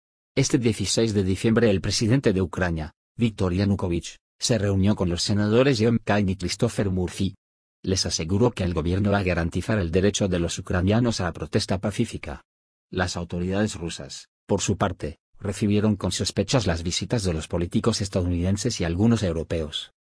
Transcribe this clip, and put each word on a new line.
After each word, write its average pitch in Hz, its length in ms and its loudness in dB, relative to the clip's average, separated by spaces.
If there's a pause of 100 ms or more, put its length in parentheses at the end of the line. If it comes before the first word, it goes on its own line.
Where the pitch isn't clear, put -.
(380)
Este 135 200 2
dieciséis 113 560 0
de 101 100 2
diciembre 113 460 2
el 95 100 4
presidente 110 540 2
de 92 80 2
Ucrania, 82 500 -2 (260)
Viktor 107 360 0
Yanukovych, 92 640 0 (200)
se - 200 0
reunió 98 400 2
con 95 100 0
los 85 160 -2
senadores 107 560 2
John 117 140 4
McCain 104 340 2
y 95 80 0
Christopher 104 540 -2
Murphy. 92 460 -2 (460)
Les 92 240 0
aseguró 90 460 0
que 98 140 -4
el 90 80 -2
gobierno 90 380 0
va 101 80 2
a 98 40 0
garantizar 87 560 0
el 85 120 -2
derecho 98 360 2
de 90 120 0
los 85 200 -2
ucranianos 104 600 0
a - 20 -2
la 85 80 -2
protesta 95 480 -2
pacífica. - 640 -4 (480)
Las 90 240 -2
autoridades 92 600 -2
rusas, - 520 -10 (180)
por 101 140 2
su 98 160 0
parte, - 440 -4 (200)
recibieron 104 560 0
con 95 160 -4
sospechas 104 560 0
las 85 160 -2
visitas 95 400 -2
de 95 80 0
los 80 160 -4
políticos 87 540 0
estadounidenses 92 800 0
y - 20 0
algunos 101 400 2
europeos. 80 800 -4